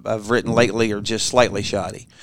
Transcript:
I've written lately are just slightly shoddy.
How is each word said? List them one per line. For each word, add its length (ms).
I've 280
written 220
lately 400
are 80
just 260
slightly 360
shoddy. 440